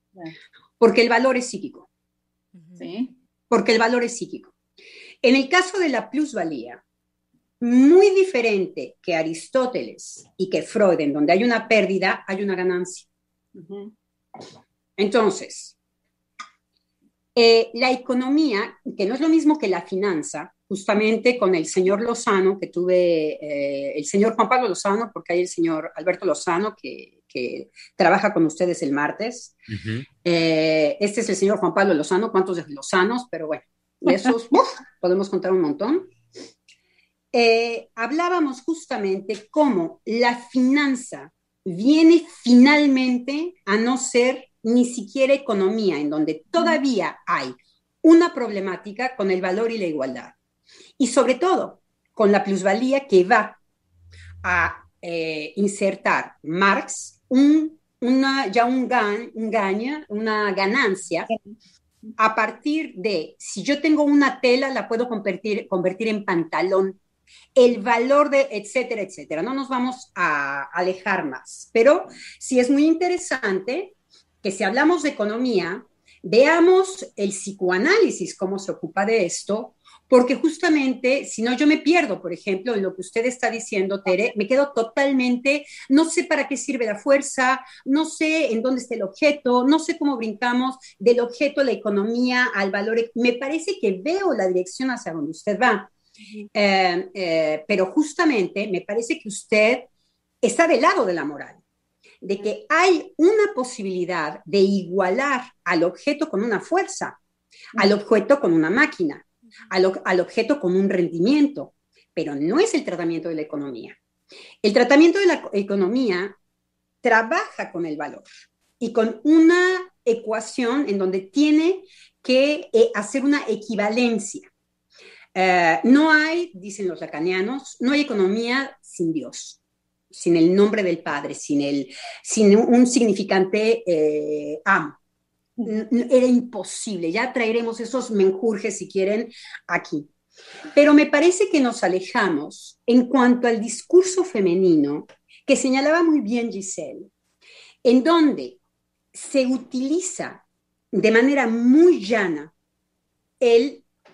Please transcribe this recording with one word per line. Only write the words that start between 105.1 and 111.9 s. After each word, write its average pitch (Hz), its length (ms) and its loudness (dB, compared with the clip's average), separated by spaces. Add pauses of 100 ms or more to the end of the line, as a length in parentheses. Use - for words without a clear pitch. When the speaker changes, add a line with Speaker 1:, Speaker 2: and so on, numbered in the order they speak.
Speaker 2:
al 175 180 0
objeto 294 480 -2
con 196 140 -4
una 208 160 -4
fuerza, - 580 -4 (580)
al 202 160 4
objeto 214 480 2
con 185 120 0
una 160 180 2
máquina, 240 560 -2 (440)
al 185 160 2
o-, 185 180 -4
al 185 160 0
objeto 190 400 -2
con 180 160 0
un 196 120 2
rendimiento, 180 880 0 (400)